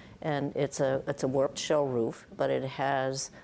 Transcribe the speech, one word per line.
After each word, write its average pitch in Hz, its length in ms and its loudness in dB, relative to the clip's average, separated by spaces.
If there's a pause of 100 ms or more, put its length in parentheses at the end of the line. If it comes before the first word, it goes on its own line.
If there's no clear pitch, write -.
(220)
and 143 360 0
it's 143 240 0
a, 135 260 2
it's 143 160 -2
a 139 40 2
warped 135 300 2
shell 151 280 2
roof, 120 500 -2
but 139 140 0
it 131 140 2
has, 135 680 0 (120)